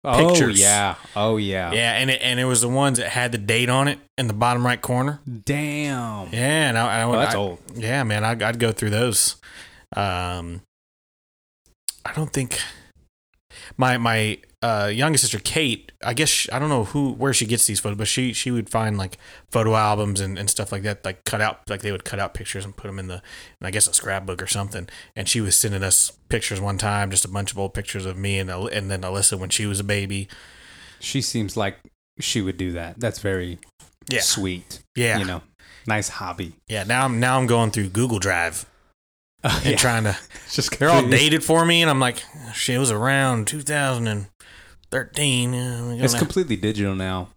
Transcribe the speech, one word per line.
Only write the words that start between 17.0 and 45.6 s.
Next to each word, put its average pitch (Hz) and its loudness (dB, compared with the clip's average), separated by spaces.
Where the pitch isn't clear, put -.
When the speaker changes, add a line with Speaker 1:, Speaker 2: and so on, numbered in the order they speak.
Speaker 2:
where 127 0
she 120 2
gets 113 2
these 104 -2
photos, 104 -4
but 107 -2
she, 127 0
she - -4
would 117 -2
find, 110 0
like, 95 -6
photo 110 4
albums 104 2
and, 95 -4
and 98 -4
stuff - -4
like 98 -6
that, 104 -6
like, 95 -8
cut 107 -2
out, 107 0
like, 101 -6
they 104 -4
would 92 -6
cut - -6
out 98 -4
pictures 95 -8
and 101 -12
put - -14
'em 98 -10
in 92 -8
the, 90 -8
and 92 -8
I 95 -4
guess 101 4
a - 0
scrapbook 95 -2
or 90 -6
something. 101 -4
And 95 -4
she 117 2
was 98 2
sending 101 2
us - 2
pictures 104 -2
one 98 -2
time, 101 0
just 95 2
a 90 -6
bunch 98 -4
of 98 -8
old 98 -4
pictures 101 -8
of 92 -6
me 98 -2
and 95 -4
Al-, 92 -6
and 98 -4
then 92 -4
Alyssa 95 0
when 92 -6
she 107 -2
was 101 -2
a 101 -4
baby. 98 -4
Speaker 1:
She - -4
seems 107 -4
like 98 -4
she - -2
would 95 -4
do 90 -4
that. 87 -10
That's 117 -4
very 92 -4
Speaker 2:
Yeah. 123 2
Speaker 1:
sweet. 92 -2
Speaker 2:
Yeah. 117 2
Speaker 1:
You 98 0
know, 90 -6
nice 107 0
hobby. 87 -8
Speaker 2:
Yeah, 104 -4
now 123 2
I'm, 120 0
now 127 4
I'm 127 2
going 117 4
through 101 -2
Google 113 2
Drive 87 0
Speaker 1:
<laughs> - -20
Uh, 156 2
Speaker 2:
and 131 2
Speaker 1:
yeah. - 2
Speaker 2:
trying 117 2
to, 101 2
Speaker 1:
<laughs> - -20
It's - -10
just - -2
Speaker 2:
they're 139 4
all 170 8
Speaker 1:
completely 123 6
Speaker 2:
dated 151 2
for 165 4
me, 170 6
and 160 6
I'm 135 4
like, 123 2
"Shit, 127 0
it - 2
was 131 2
around 127 2
two 151 -6
thousand 135 0
and 104 -2
thirteen." 127 0
Uh, 123 -4